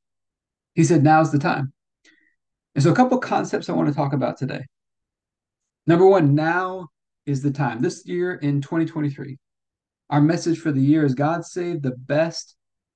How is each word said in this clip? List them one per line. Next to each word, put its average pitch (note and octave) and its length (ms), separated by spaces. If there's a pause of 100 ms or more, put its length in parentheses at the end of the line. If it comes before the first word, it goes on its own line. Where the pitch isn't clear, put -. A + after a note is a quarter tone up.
(760)
He E3+ 80
said, D#3 180
"Now's D#3 300
the D3 80
time." C#3 340 (1000)
And C#3 80
so D#3+ 80
a - 40
couple B3+ 220
concepts - 520
I F3 40
wanna E3 180
talk C#3 220
about B2+ 240
today. C3 300 (1200)
Number E3+ 180
one, E3+ 300
now F3+ 540 (360)
is C#3 160
the C#3+ 80
time. B2+ 320
This F3+ 240
year F3+ 300
in C#3+ 260
twenty E3 240
twenty-three, C#3 540 (720)
our D3 100
message E3 380
for D#3+ 120
the C3+ 80
year D3+ 240
is, C3+ 120
"God D#3+ 280
saved F3 380
the B2+ 160
best D3+ 580 (400)